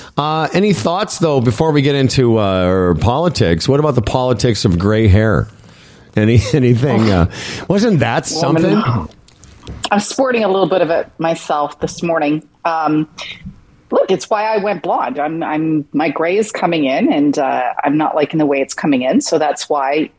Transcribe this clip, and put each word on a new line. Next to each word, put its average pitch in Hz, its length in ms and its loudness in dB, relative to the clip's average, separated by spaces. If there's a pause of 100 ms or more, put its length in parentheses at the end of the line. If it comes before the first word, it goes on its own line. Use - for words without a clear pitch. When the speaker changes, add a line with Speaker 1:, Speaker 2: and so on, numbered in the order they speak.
(160)
Speaker 1:
Uh, 151 380 -2
any 202 180 2
thoughts, 175 460 -4
though, 147 220 2
before 127 300 0
we 147 120 2
get 143 120 2
into, 127 440 2
uh, 92 560 2
politics? 101 760 0
What 135 100 4
about 151 160 0
the 123 80 2
politics 127 600 0
of 87 140 2
gray 107 280 2
hair? 104 400 4 (720)
Any, 107 300 4
<laughs> - 60 -8
anything? 120 580 2
Uh, 87 200 2 (380)
wasn't 202 320 2
that 120 280 -2 (140)
Speaker 2:
Woman. 165 200 2
Speaker 1:
something? 190 520 0 (760)
Speaker 2:
I'm 202 100 2
sporting 247 420 -2
a 202 60 2
little 190 200 2
bit 185 120 2
of 165 100 0
it 165 180 -2 (100)
myself 160 600 -4
this - 220 -8
morning. 156 460 -2 (160)
Um, 156 440 0 (840)
look, - 200 2
it's 185 200 -2
why 214 140 0
I 220 120 0
went 196 260 -2
blonde. 226 360 -2
I'm, 156 240 -4
I'm, 156 500 -2
my 151 160 0
gray 170 300 -2
is 214 120 -2
coming 170 360 -2
in, 170 260 0
and, 147 260 2
uh, 127 360 0 (100)
I'm 147 140 0
not 151 160 0
liking 156 240 -2
the 151 80 2
way 139 160 0
it's 131 100 -6
coming 139 300 0
in. 139 180 2
So - 180 0
that's 147 300 -2
why, 147 500 -2